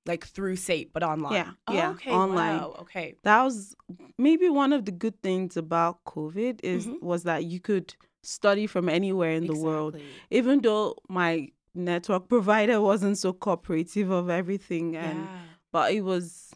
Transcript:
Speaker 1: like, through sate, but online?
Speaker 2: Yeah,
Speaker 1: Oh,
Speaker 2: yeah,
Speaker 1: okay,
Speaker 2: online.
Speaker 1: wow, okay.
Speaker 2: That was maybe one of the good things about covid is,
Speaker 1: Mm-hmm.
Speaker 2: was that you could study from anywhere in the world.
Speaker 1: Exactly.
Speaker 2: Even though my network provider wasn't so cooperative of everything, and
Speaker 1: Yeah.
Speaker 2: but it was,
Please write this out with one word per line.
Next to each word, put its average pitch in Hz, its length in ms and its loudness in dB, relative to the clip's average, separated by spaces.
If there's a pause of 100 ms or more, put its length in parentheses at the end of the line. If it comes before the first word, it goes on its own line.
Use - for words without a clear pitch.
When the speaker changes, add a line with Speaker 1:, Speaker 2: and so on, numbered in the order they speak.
Speaker 1:
like, 170 200 -4
through 190 300 -4
sate, 175 380 -2
but 165 100 -2
online? 156 300 -2
Speaker 2:
Yeah, 180 180 -2 (160)
Speaker 1:
Oh, 214 60 -2
Speaker 2:
yeah, 185 180 2
Speaker 1:
okay, - 200 -6
Speaker 2:
online. 180 480 2
Speaker 1:
wow, 147 220 -8
okay. 170 420 -10
Speaker 2:
That 214 200 6
was 226 320 -4 (420)
maybe 320 320 4
one 277 240 4
of 247 120 0
the 202 60 -6
good 180 300 -6
things 185 360 -2
about 170 480 -2
covid 196 580 -6
is, 180 240 -2
Speaker 1:
Mm-hmm. 262 180 -10
Speaker 2:
was 170 180 -2
that 165 220 -2
you 175 140 -8
could 190 360 -4 (280)
study 208 440 0
from 180 200 -2
anywhere 180 440 0
in 160 160 -2
the 156 80 -2
world. 156 400 -2
Speaker 1:
Exactly. 143 420 -4
Speaker 2:
Even 262 240 6
though 214 340 2 (140)
my 165 400 0 (240)
network 175 560 -2
provider 214 500 4
wasn't 202 380 2
so 185 160 -2
cooperative 180 800 -2
of 180 180 0
everything, 170 640 -4
and 160 300 -6
Speaker 1:
Yeah. 185 160 -14 (320)
Speaker 2:
but 151 200 2
it 214 80 0
was, 180 540 -4